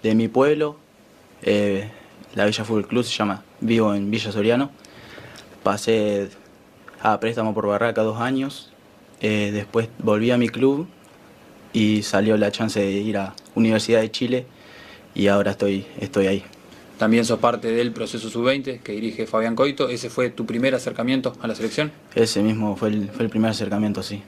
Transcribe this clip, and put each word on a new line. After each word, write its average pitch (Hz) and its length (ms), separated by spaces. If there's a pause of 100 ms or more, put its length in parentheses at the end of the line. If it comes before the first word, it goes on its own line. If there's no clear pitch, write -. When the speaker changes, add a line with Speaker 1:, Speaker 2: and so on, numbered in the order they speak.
Speaker 1:
de 110 120
mi 113 140
pueblo, 147 480 (640)
eh, 104 480 (420)
la 104 120
Villa 110 180
Fútbol 107 240
Club 123 160
se 110 120
llama, 101 280 (160)
vivo 113 340
en 101 160
Villa 107 220
Soriano. 117 400 (920)
Pasé 104 680 (720)
a 107 180
préstamo 113 340
por 104 140
Barraca 110 360
dos 110 160
años, 131 520 (500)
eh, 107 320
después 110 360 (100)
volví 107 320
a 123 60
mi 120 120
club 139 380 (880)
y 107 300
salió 107 340
la 104 140
chance 110 280
de 98 120
ir 101 260
a 95 160 (220)
Universidad 113 460
de 110 100
Chile 127 340 (720)
y 101 120
ahora 98 240
estoy, 101 360 (120)
estoy 98 280
ahí. 98 160 (540)
Speaker 2:
También 113 280
sos 113 140
parte 117 320
del 117 200
proceso 110 380
sub-veinte 127 540
que 104 100
dirige 110 340
Fabián 113 280
Coito. 139 340
¿Ese 123 200
fue 123 200
tu 113 160
primer 123 300
acercamiento 123 680
a 120 60
la 110 80
selección? 147 360 (220)
Speaker 1:
Ese 110 280
mismo 107 360
fue 110 120
el, 104 200
fue - 160
el 107 40
primer 110 220
acercamiento, 101 500
sí. 104 260